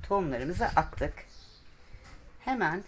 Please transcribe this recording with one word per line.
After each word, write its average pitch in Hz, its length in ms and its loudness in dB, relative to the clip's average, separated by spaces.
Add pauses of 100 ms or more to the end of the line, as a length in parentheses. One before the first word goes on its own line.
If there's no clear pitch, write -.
tohumlarımızı 175 560 2
attık. - 500 2 (1300)
Hemen 202 480 2